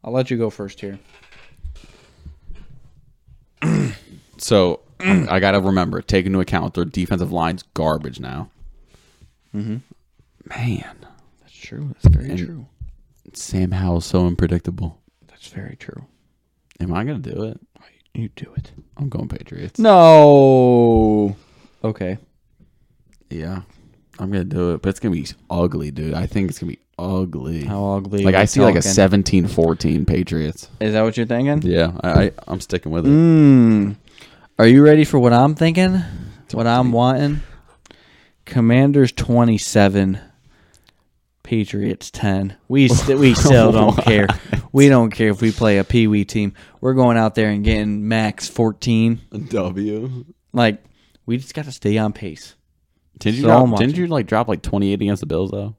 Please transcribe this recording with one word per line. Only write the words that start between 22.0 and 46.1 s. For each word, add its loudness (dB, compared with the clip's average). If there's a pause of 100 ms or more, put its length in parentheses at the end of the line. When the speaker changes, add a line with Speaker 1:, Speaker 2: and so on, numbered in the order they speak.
Speaker 2:
Yeah. -10 (600)
I'm -8
gonna -2
do -4
it, -10
but -2
it's -6
gonna -4
be -6 (240)
ugly, -4
dude. -8
I -6
think -4
it's -12
gonna -10
be -18 (200)
ugly. -6
Speaker 1:
How -6 (140)
ugly -4
Speaker 2:
Like, 2
Speaker 1:
are 4
Speaker 2:
I 4
Speaker 1:
we 4
Speaker 2:
see, 0
like, 4
a 2
Speaker 1:
talking? -4
Speaker 2:
seventeen 2
fourteen -2
Patriots. -4 (100)
Speaker 1:
Is -2
that 0
what -2
you're -2
thinking? -2
Speaker 2:
Yeah, 0 (120)
I, -2
I, -2 (160)
I'm -8
sticking -8
with -2
it. 2
Speaker 1:
Mm. 4 (640)
Are 6
you 8
ready 8
for -2
what 4
I'm 2
thinking? 0 (580)
What -4
I'm 2
Speaker 2:
Twenty. 0
Speaker 1:
wanting? 0 (1040)
Commanders 2
twenty-seven, 0 (1200)
Patriots -6
ten. -4 (120)
We 4
st-, 2
Speaker 2:
<laughs> -
Speaker 1:
we 6
still 6
don't 2
care. 2
Speaker 2:
What? -4
Speaker 1:
We 6
don't 4
care 0
if -4
we 2
play 2
a 0
Pee 2
Wee 0